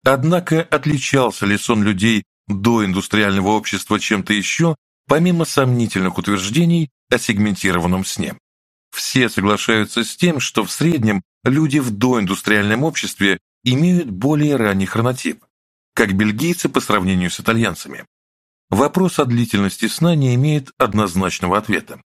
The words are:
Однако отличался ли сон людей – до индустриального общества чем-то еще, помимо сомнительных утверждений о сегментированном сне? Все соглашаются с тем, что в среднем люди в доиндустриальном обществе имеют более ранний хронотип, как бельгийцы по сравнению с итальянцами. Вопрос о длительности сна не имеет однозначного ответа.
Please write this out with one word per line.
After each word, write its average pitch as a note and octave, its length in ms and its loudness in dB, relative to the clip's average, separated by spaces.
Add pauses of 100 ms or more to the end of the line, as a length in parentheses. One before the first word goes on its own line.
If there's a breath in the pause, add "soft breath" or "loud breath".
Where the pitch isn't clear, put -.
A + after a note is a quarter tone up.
Однако D#3+ 580 2
отличался C3+ 840 0
ли G2+ 120 2
сон G#2+ 260 0
людей – G#2 400 2 (240)
до G#2+ 380 2
индустриального G2 640 0
общества G#2+ 500 -2
чем-то G2+ 340 -2
еще, D#3 420 0 (320)
помимо E3 380 2
сомнительных A#2 720 0
утверждений A2+ 720 0 (200)
о B2 80 2
сегментированном F#2+ 880 0
сне? - 300 -6 (560)
Все - 380 -2
соглашаются G#2+ 760 0
с - 120 -8
тем, E3 240 0
что - 240 -4
в - 80 -8
среднем A2 500 0 (220)
люди D3 360 2
в B2 120 -2
доиндустриальном G#2 920 0
обществе G2 560 -2 (240)
имеют D#3+ 460 2
более C#3+ 460 0
ранний G2+ 300 0
хронотип, A#2+ 600 -4 (480)
как G#2 200 2
бельгийцы G#2+ 540 0
по C3 140 0
сравнению F#2 480 0
с - 100 -8
итальянцами. G#2 680 -2 (640)
Вопрос D3+ 500 0
о C#3+ 60 2
длительности A2+ 600 0
сна E3 280 0
не C3 200 2
имеет C#3+ 420 0
однозначного F#2+ 800 0
ответа. G#2 520 -4